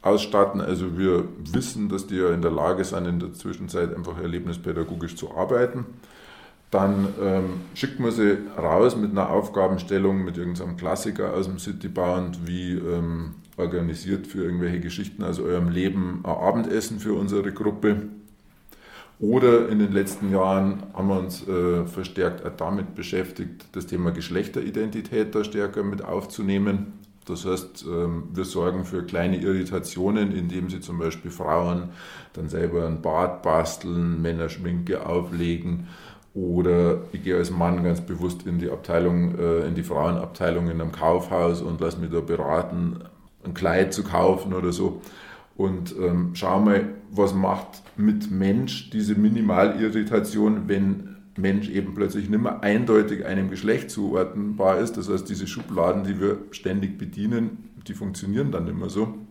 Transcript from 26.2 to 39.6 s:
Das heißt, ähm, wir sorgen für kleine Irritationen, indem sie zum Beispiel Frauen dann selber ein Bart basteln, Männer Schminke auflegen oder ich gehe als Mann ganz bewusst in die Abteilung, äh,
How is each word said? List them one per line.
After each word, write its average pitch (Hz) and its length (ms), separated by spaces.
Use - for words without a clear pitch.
Das 87 180
heißt, 92 440
ähm, 85 440
wir 90 120
sorgen 90 400
für 90 200
kleine 90 320
Irritationen, 95 960
indem 90 380
sie 92 100
zum 87 180
Beispiel 82 320
Frauen 87 600
dann 85 160
selber 82 380
ein 80 140
Bart 85 420
basteln, 85 800
Männer 82 280
Schminke 87 580
auflegen 85 840
oder 87 680
ich 95 100
gehe 92 140
als 87 140
Mann 87 340
ganz 85 160
bewusst 87 460
in 87 120
die 85 120
Abteilung, 87 680
äh, 85 280